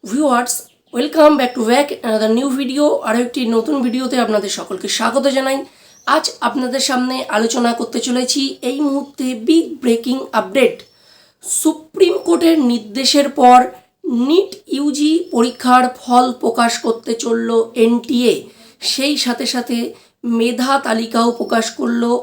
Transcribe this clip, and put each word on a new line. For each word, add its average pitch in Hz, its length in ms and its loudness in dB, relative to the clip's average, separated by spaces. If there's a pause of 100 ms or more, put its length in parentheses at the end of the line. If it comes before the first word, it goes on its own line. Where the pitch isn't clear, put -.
ভিউয়ার্স, 247 500 0 (400)
welcome 302 460 4
back 247 180 0
to 247 40 -2 (100)
back 285 160 2 (200)
another 220 300 0
new 277 120 0 (100)
video। 269 260 0 (220)
আরও 226 180 0
একটি 240 160 -6 (140)
নতুন 226 200 0 (100)
ভিডিওতে 254 300 -2 (100)
আপনাদের 208 340 -2
সকলকে 190 280 -10 (100)
স্বাগত 233 280 0 (100)
জানাই। 269 220 0 (500)
আজ 302 180 2 (220)
আপনাদের 254 420 -4
সামনে 254 260 -2 (220)
আলোচনা 233 420 0
করতে 233 280 -4
চলেছি 254 340 -2 (280)
এই 277 160 -4
মুহূর্তে 269 420 -4 (200)
বিগ 320 180 4 (180)
ব্রেকিং 247 340 0 (220)
আপডেট। 208 360 0 (680)
সুপ্রিম - 680 0 (140)
কোর্টের 330 300 4 (140)
নির্দেশের 262 560 0 (120)
পর 247 200 10 (680)
নিট 349 240 2 (240)
ইউজি 294 380 0 (200)
পরীক্ষার 247 500 2 (160)
ফল 247 260 4 (160)
প্রকাশ 233 300 0 (140)
করতে 226 260 -4 (120)
চলল 233 260 -2 (360)
এনটিএ। 240 480 2 (600)
সেই 285 220 0 (100)
সাথে 247 280 -4
সাথে 240 240 -2 (640)
মেধা 247 340 0 (140)
তালিকাও 226 420 0 (100)
প্রকাশ 226 260 -2 (140)
করল। 233 240 -2 (200)